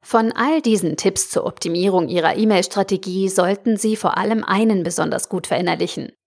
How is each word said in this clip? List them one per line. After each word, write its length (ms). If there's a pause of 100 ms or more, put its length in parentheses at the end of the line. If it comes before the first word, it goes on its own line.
Von 300
all 320
diesen 340
Tipps 320
zur 160
Optimierung 640
Ihrer 280
E-Mail-Strategie 920
sollten 480
Sie 200
vor 200
allem 280
einen 400
besonders 440
gut 200
verinnerlichen. 640 (140)